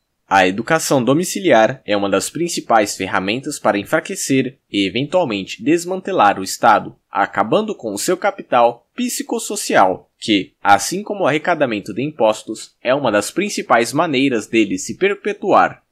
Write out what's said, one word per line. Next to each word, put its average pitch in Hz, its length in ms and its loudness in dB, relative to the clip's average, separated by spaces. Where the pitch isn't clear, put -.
A 95 140 6
educação 127 560 0
domiciliar 143 840 2
é 104 120 0
uma 101 120 -2
das 98 200 0
principais 143 680 0
ferramentas 101 640 -4
para 104 180 0
enfraquecer 135 840 -2
e, 98 160 0
eventualmente, 117 720 -2
desmantelar 165 800 0
o 95 40 -6
Estado, 98 520 0
acabando 110 640 -2
com 110 180 -10
o 98 40 -8
seu - 180 -2
capital 120 800 0
psicossocial, 233 1200 -2
que, 101 360 -2
assim 101 400 0
como 202 220 -4
o - 20 2
arrecadamento 139 640 -2
de 117 80 -6
impostos, 113 800 -2
é 127 140 2
uma 135 160 0
das 104 180 0
principais 123 600 0
maneiras 135 560 0
dele 101 300 0
se - 180 -8
perpetuar. 180 960 0